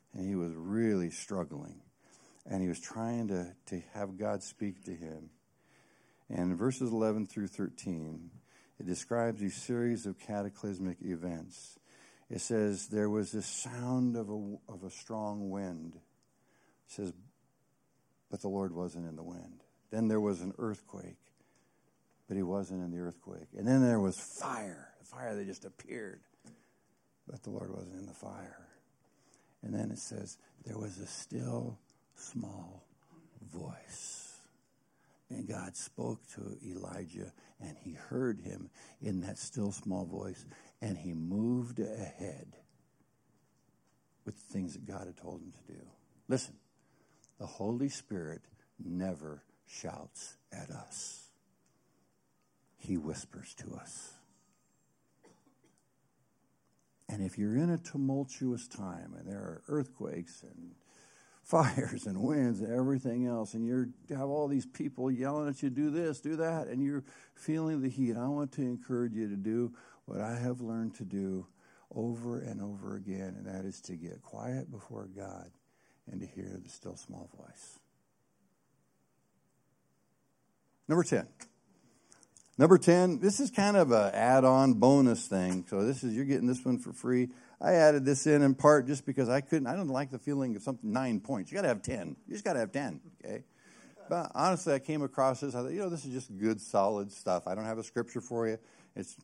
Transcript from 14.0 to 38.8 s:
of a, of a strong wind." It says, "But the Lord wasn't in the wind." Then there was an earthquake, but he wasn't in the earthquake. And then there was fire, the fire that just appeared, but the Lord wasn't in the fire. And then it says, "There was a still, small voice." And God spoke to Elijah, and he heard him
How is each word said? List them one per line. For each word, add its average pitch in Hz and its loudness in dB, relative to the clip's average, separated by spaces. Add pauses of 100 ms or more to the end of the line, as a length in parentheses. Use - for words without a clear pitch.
of 107 -4
a, 104 -6 (120)
of 92 -14
a 92 -10
strong 104 -6
wind." 87 -8
It - -20 (920)
says, 95 -8 (1160)
"But 101 -10
the 101 -4
Lord 95 -2
wasn't 85 -6
in 80 -10
the 80 -12
wind." 87 -14 (300)
Then 110 0
there 110 2
was 101 0
an 92 -6
earthquake, 98 -10 (1080)
but 95 -4
he 98 0
wasn't 92 -2
in 87 -6
the 85 -6
earthquake. 87 -10
And 101 -4
then 131 8
there 120 8
was 95 2
fire, - -8 (100)
the - -20
fire 120 -8
that 101 -6
just 98 -10
appeared, - -12 (1040)
but - -14
the 104 -10
Lord 101 -8
wasn't 92 -12
in 98 -12
the - -16
fire. 92 -16 (960)
And 104 -6
then 110 -2
it - -8
says, - -10 (280)
"There 107 -10
was 101 -10
a 98 -12
still, 120 -6 (380)
small - -12 (680)
voice." - -14 (960)
And - -8
God 95 -8
spoke 117 -6 (160)
to 101 -10
Elijah, 92 -10 (260)
and 151 -12
he - -14
heard 123 -4
him 98 -12 (320)